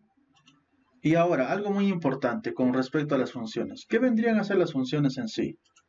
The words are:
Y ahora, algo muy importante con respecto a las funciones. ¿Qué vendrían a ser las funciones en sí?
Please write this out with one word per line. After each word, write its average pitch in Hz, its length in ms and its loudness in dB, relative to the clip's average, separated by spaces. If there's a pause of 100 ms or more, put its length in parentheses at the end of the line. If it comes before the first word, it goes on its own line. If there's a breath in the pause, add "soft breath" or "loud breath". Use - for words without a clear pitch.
(1000)
Y 156 160 2
ahora, 160 360 2
algo 202 180 -2
muy 202 180 2
importante 131 640 -2
con 127 200 2
respecto 139 420 0
a 127 40 2
las 123 120 -2
funciones. 113 560 -8
¿Qué 226 120 0
vendrían 233 380 2
a 196 60 2
ser 196 140 0
las 170 160 2
funciones 135 440 0
en 113 120 -6
sí? - 280 -4 (320)